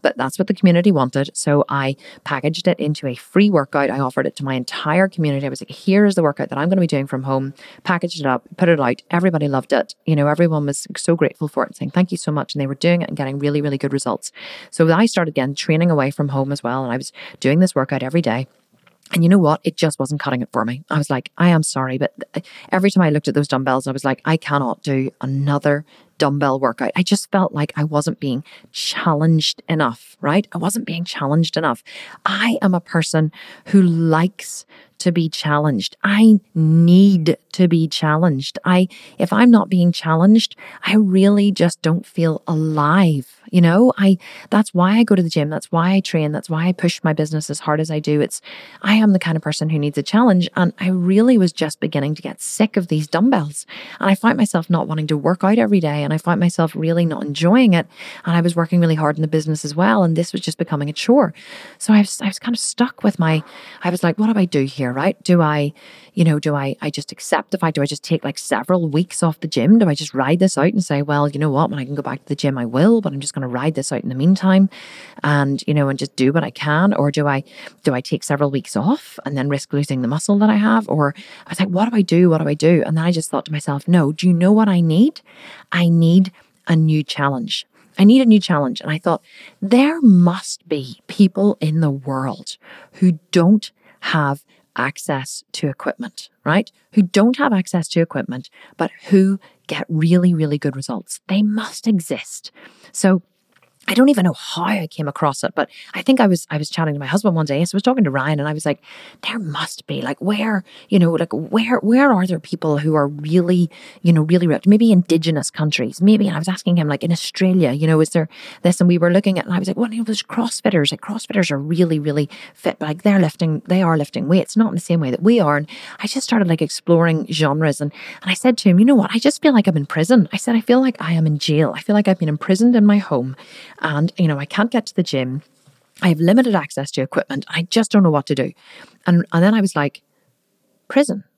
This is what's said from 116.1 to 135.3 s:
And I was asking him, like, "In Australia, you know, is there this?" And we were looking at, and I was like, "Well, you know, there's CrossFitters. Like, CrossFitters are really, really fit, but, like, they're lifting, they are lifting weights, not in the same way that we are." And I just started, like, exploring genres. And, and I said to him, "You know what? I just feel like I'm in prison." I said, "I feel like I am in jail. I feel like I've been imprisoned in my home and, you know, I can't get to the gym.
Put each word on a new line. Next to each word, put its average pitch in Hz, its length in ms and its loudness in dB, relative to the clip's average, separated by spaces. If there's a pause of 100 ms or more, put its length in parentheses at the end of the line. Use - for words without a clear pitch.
And 175 80 -2
I 160 60 -4
was 170 80 -6
asking 180 300 0
him, 151 100 0
like, 143 160 -4
"In 170 80 0
Australia, 185 580 0
you 147 160 -2
know, 160 140 4
is 156 100 2
there 165 180 -2 (340)
this?" 175 180 2
And 180 80 4
we 175 100 4
were 175 140 2
looking 190 260 2
at, - 60 -4
and 185 100 -4
I 180 60 0
was 185 80 -4
like, 196 80 -4
"Well, 226 160 -4
you 226 60 -8
know, 233 60 -4
there's 220 160 -6
CrossFitters. 220 720 -2
Like, - 100 -10
CrossFitters 208 520 -4
are 139 60 -4
really, 160 420 0
really 147 280 -2 (260)
fit, - 260 -6
but, 151 80 -6
like, 151 160 -8
they're 202 160 4
lifting, 160 480 -2
they 185 140 2
are 165 140 2
lifting 147 300 -4
weights, 175 300 0
not 220 140 2
in - 40 -8
the 170 60 -4
same 170 180 -2
way 135 140 -2
that - 100 -4
we 233 160 4
are." 147 180 2
And 151 120 -4 (320)
I 214 80 -8
just - 160 -6
started, 208 240 0
like, 165 120 0
exploring 165 720 0
genres. 151 500 0
And, 147 120 -6 (300)
and 185 100 -6
I - 20 -2
said 254 240 0
to - 100 2
him, 180 120 6
"You 220 40 6
know 269 120 6
what? - 180 0
I 226 60 0
just - 200 0
feel 294 120 4
like 214 160 4
I'm 160 80 0
in 147 100 -2
prison." 175 460 2
I 190 60 -6
said, 233 180 -2
"I 226 40 2
feel 240 200 2
like 262 180 0
I 160 140 -4
am 165 120 2
in 151 140 0
jail. 151 380 0
I - 60 -14
feel 208 120 -2
like 208 140 2
I've 190 100 2
been 160 100 -2
imprisoned 190 460 2
in 214 100 6
my 208 140 4
home 131 380 -4 (440)
and, 156 360 -2
you 175 100 2
know, 147 120 0
I 143 80 -8
can't 226 240 -4
get 226 160 -2
to - 80 -18
the 185 80 0
gym. 131 400 -4 (580)